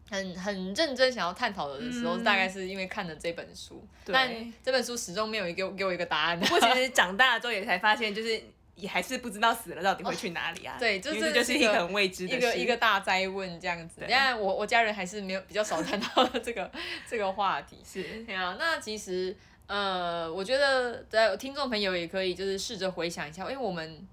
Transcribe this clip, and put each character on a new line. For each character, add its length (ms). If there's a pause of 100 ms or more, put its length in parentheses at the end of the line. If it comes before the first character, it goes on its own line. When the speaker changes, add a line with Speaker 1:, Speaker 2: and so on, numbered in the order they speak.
Speaker 1:
很， 320
很 320
认 240
真 160
想 140
要 80
探 180
讨 160
的 100 (140)
时 140
候， 100
Speaker 2:
嗯。 80
Speaker 1:
大 120
概 120
是 180
因 120
为 80
看 200
了 80
这 200
本 200
书。 320 (160)
Speaker 2:
对。 120
Speaker 1:
但 380 (100)
这 100
本 100
书 140
始 160
终 160
没 80
有 160
给 100
我， 100
给 120
我 80
一 60
个 80
答 140
案。 200
Speaker 2:
不 60
过 120
其 140
实 160
长 260
大 200
了 60
之 60
后 60
也 100
才 160
发 160
现， 200
就 80
是 200 (340)
也 120
还 120
是 180
不 120
知 80
道 160
死 200
了 80
到 120
底 80
会 140
去 140
哪 200
里 140
啊。 120
Speaker 1:
哦， 40
对， 180
就 120
是 80
Speaker 2:
因 40
为 60
这 80
就 80
是 120
一 60
个 100
很 200
未 160
知 180
的 60
事。 40
Speaker 1:
一 40
个， 160
一 80
个 120
大 220
哉 300
问 320
这 80
样 200
子。 120
Speaker 2:
对。 100
Speaker 1:
但 280
我， 180
我 100
家 160
人 100
还 140
是 140
没 120
有， 100
比 120
较 80
少 180
谈 200
到 260 (160)
这 120
个， 140 (180)
<laughs> 220
这 100
个 140
话 300
题。 220
Speaker 2:
是。 180 (220)
Speaker 1:
对 100
啊， 240
那 220
其 180
实， 360 (340)
呃， 640
我 100
觉 160
得， 540
呃， 240
听 180
众 160
朋 100
友 160
也 120
可 160
以 100
就 100
是 140
试 180
着 140
回 180
想 200
一 40
下， 120
因 60
为 60
我 140
们 420